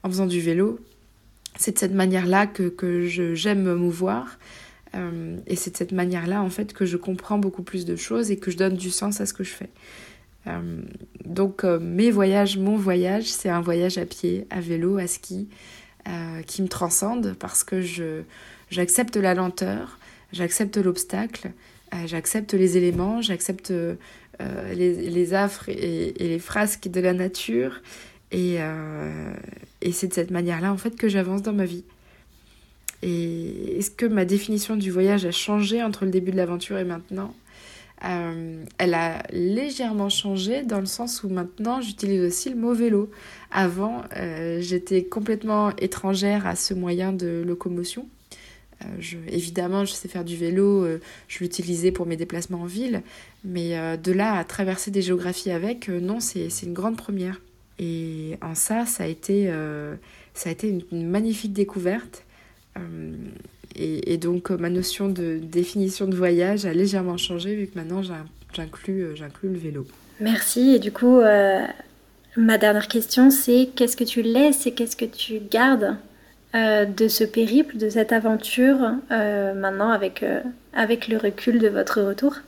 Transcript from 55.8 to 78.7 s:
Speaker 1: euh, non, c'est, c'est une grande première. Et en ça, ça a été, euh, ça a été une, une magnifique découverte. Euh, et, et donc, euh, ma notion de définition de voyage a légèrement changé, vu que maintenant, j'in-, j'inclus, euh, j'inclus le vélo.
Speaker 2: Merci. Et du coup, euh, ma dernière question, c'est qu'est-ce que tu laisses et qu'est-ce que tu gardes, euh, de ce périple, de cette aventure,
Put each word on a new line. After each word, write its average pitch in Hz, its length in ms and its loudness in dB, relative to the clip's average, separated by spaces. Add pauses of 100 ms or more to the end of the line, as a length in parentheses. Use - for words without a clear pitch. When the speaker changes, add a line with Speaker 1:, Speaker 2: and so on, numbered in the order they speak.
Speaker 1:
euh, 175 100 -2
non, 196 200 -2
c'est, 170 320 -4
c'est - 160 -8
une 175 60 -6
grande 214 240 -2
première. 190 440 -6 (380)
Et 160 640 -6
en 160 100 -8
ça, 220 320 -2
ça 208 200 -4
a - 20 -4
été, 196 400 0
euh, 151 480 -6 (400)
ça - 140 -6
a - 20 -4
été 214 180 -4
une, 180 220 -2
une 170 180 -4
magnifique 214 440 -2
découverte. 196 720 -2 (520)
Euh, 160 340 -10 (640)
et, 160 380 -4
et 170 40 0
donc, 175 320 -2
euh, 185 80 0
ma 170 120 -2
notion 185 400 -2
de 170 320 -2
définition 180 640 0
de 190 80 2
voyage 180 500 4
a 165 80 0
légèrement 185 440 2
changé, 180 360 -4
vu 202 140 -4
que 180 100 -10
maintenant, 170 240 -4
j'in-, 165 240 -8 (280)
j'inclus, 190 480 -6
euh, 156 140 -6
j'inclus 151 340 -8
le 185 80 -2
vélo. 147 280 -6 (360)
Speaker 2:
Merci. 247 540 6
Et 220 40 8
du 208 120 -2
coup, 247 260 8
euh, 202 480 8 (720)
ma 226 200 8
dernière 208 300 6
question, 254 420 8
c'est 254 460 6
qu'est-ce 240 220 2
que 240 80 0
tu 233 160 0
laisses 262 460 6
et 240 60 0
qu'est-ce 233 220 -2
que 226 100 -4
tu 220 340 -6
gardes, 220 580 4 (560)
euh, 214 320 4
de 202 220 2
ce 220 160 4
périple, 226 540 4
de 214 120 0
cette 220 220 2
aventure, 226 680 4 (340)